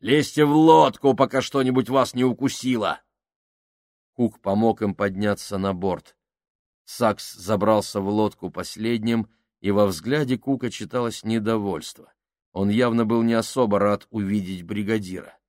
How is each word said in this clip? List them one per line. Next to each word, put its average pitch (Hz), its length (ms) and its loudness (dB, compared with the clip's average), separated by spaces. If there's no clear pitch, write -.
Лезьте 147 440 2
в 143 60 2
лодку, 156 640 6
пока 131 280 2
что-нибудь 131 460 0
вас 127 240 0
не 123 120 0
укусило». 123 760 -2
Кук 117 260 -2
помог 107 420 2
им 101 140 -2
подняться 101 640 -4
на 98 160 -2
борт. 90 420 -6
Сакс - 480 -4
забрался 104 680 0
в 98 80 -4
лодку 104 420 -2
последним, 110 800 -4
и 98 100 -4
во 101 160 4
взгляде 120 520 -2
Кука 123 340 -4
читалось 117 500 -6
недовольство. 107 920 -4
Он 98 160 0
явно 117 360 2
был 113 180 0
не 117 120 2
особо 113 440 0
рад 101 320 0
увидеть 95 540 -4
бригадира. 101 760 -6